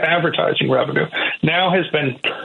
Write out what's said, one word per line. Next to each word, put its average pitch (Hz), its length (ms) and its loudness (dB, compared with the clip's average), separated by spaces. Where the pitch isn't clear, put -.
advertising 160 680 0
revenue, 135 360 0
now 175 320 2
has 180 160 2
been 143 260 -2